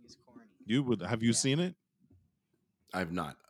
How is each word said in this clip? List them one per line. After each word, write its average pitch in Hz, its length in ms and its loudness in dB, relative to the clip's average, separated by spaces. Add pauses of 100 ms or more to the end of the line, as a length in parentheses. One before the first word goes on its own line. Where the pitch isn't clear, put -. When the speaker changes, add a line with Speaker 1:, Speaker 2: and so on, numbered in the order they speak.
Speaker 1:
is - 100 -20 (100)
corny. - 240 -20 (160)
Speaker 2:
You 123 180 2
would, 117 180 0
have 110 220 -2
you 117 60 6
Speaker 1:
Yeah. 113 60 4
Speaker 2:
seen 135 240 2
it? 180 160 -2 (1160)
Speaker 3:
I've 90 180 -2
not. 82 260 -4 (120)